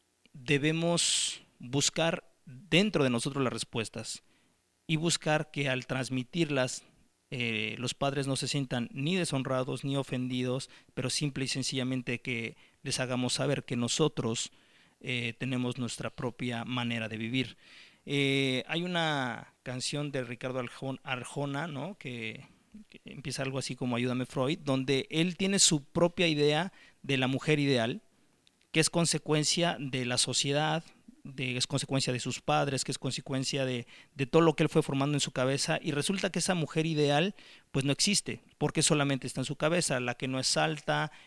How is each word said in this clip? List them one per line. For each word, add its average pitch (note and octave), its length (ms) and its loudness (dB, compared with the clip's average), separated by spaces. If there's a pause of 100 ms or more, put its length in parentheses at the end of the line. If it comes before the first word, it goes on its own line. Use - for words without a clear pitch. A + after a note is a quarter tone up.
(340)
debemos D#3 1080 2 (160)
buscar D3 640 0 (220)
dentro E3 580 4
de C3 60 6
nosotros C3+ 340 0
las A#2 100 2
respuestas - 720 -6 (600)
y E3 120 2
buscar D#3 540 0
que C#3+ 180 -2
al B2+ 180 -2
transmitirlas, C3 960 0 (480)
eh, A2+ 480 -2
los A#2+ 140 -4
padres C#3 340 0
no C3+ 80 0
se C3 120 -4
sientan B2+ 440 -2
ni D3+ 240 -2
deshonrados C3 680 -2
ni C#3 100 -2
ofendidos, B2+ 720 -2 (240)
pero B2+ 160 -4
simple C#3 360 -2
y - 20 -4
sencillamente B2+ 760 -2
que A#2 360 -6 (260)
les C3+ 160 -4
hagamos B2 340 0
saber C3+ 300 0
que - 120 -6
nosotros, A#2+ 760 0 (480)
eh, A#2+ 380 -4
tenemos B2 400 -2
nuestra A#2 320 -6
propia A#2 560 -6
manera A#2 420 -2
de A2 100 -8
vivir. A#2 400 -4 (480)
Eh, C3+ 640 0
hay E3 160 -4
una D3+ 680 -2 (100)
canción C#3 480 -6
de C3+ 120 -4
Ricardo B2 360 -6
Arjona, C3 440 -8
Arjona, C#3+ 640 -4
¿no? D3+ 300 -8
Que, A#2 500 -10 (420)
que - 160 -20
empieza C3+ 380 -8
algo C3 160 -4
así B2+ 160 -6
como B2 200 -2
Ayúdame B2 300 0
Freud, C3+ 340 -2
donde C3+ 500 0
él E3 280 0
tiene F#3+ 220 2
su D3 240 4
propia E3+ 440 2
idea D3+ 460 4 (300)
de C3+ 140 0
la C3 100 2
mujer C#3+ 320 2
ideal, C#3 420 2 (720)
que D#3 80 4
es D#3 100 4
consecuencia E3 880 2
de C3 260 -4
la A#2+ 120 0
sociedad, D3 640 0 (400)
de, C3 340 -6
es B2 100 0
consecuencia C3+ 460 0
de B2 60 -2
sus - 220 -6
padres, D3 420 2
que - 80 -4
es C3 60 -4
consecuencia C3+ 680 -2
de, B2+ 200 -2 (300)
de C#3 100 -2
todo D#3+ 160 6
lo D#3+ 140 6
que - 80 4
él D3+ 60 4
fue D#3+ 120 4
formando C#3+ 340 0
en C#3 60 2
su - 100 -2
cabeza, C3+ 500 0
y D3+ 100 -2
resulta F3+ 400 0
que - 80 -2
esa F3+ 160 2
mujer D#3+ 300 0
ideal, D3+ 500 4 (360)
pues, C3+ 140 0
no C#3+ 60 2
existe, C3+ 500 0 (160)
porque D3 240 0
solamente C#3+ 460 2
está B2+ 140 -6
en B2+ 40 -2
su C#3+ 100 -6
cabeza, D#3 440 2
la B2 160 -2
que C#3+ 120 -6
no C3 120 -2
es - 180 0
alta, D3+ 540 0 (160)